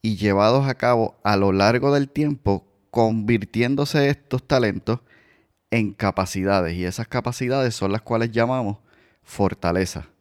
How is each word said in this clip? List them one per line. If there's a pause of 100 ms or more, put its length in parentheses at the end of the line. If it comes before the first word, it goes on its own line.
y
llevados
a
cabo
a
lo
largo
del
tiempo, (240)
convirtiéndose
estos
talentos (720)
en
capacidades.
Y
esas
capacidades
son
las
cuales
llamamos (460)
fortaleza. (120)